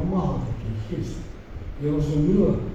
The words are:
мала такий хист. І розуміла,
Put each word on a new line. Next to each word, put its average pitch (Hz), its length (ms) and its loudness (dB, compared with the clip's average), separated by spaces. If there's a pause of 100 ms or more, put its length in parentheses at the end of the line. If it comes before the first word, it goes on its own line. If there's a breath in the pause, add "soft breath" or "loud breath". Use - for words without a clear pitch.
(120)
мала 185 220 0
такий - 640 -4
хист. - 200 -4 (680)
І 147 60 0
розуміла, 151 640 4 (220)